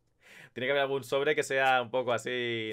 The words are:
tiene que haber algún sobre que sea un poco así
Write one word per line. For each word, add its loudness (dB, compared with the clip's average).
tiene -6
que 2
haber 2
algún -2
sobre 0
que 0
sea 2
un -6
poco 0
así -2